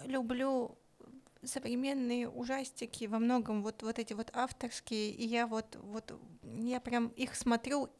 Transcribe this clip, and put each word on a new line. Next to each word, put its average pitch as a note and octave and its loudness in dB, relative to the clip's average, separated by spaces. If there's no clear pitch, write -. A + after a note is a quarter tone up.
люблю B3+ 2
современные B3 0
ужастики, B3 -4
во A3 2
многом A3+ 4
вот, A3 -4
вот A3+ -2
эти A3 -4
вот G#3+ -4
авторские, A3+ -2
и - -4
я A#3 4
вот, A3 -2
вот, G#3 -8
я A#3+ -2
прям A#3 2
их - -4
смотрю B3+ 2